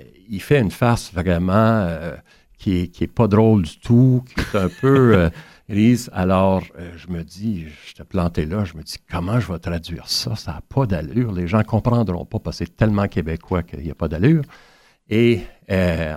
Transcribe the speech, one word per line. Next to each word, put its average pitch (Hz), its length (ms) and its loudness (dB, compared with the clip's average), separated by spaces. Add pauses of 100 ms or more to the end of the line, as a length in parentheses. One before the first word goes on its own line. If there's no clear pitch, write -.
(300)
il 98 120 -8
fait 147 180 2
une 98 120 0
face 120 420 -2
vraiment, 90 420 0
euh, 87 600 0 (420)
qui 92 240 0
est, 87 60 -2
qui - 180 -10
est - 20 0
pas 117 200 2
drôle 107 360 4
du - 160 -10
tout, 123 480 4
qui - 120 -8
est - 200 -2
un 92 100 0 (120)
peu, 131 360 6
euh, 85 120 4 (200)
<laughs> - 200 -20
grise. 110 440 2
Alors, 95 500 2 (140)
euh, 87 200 -16
je - 140 -20
me 85 120 -6
dis, 95 420 -8 (220)
je - 60 -20
te 82 100 -20
plantais 87 420 -2
là, 101 200 -4
je 82 120 -10
me 78 60 -14
dis, - 140 -14 (120)
comment 92 300 -2
je 95 120 -4
vais 82 80 -6
traduire 85 480 -8
ça ? - 280 -6
Ça - 160 -10
a 73 100 -12
pas - 240 -2
d'allure. 98 460 -2
Les 90 160 -4
gens 107 160 2
comprendront 107 640 0
pas - 140 -6
parce - 200 -8
que 87 60 -6
c'est - 100 -12
tellement 104 320 2
québécois 82 560 -4
qu'il 82 240 -12
y 73 40 -6
a - 40 -12
pas 82 120 -4
d'allure. 131 360 2 (640)
Et, 113 320 2 (300)
euh, 82 460 0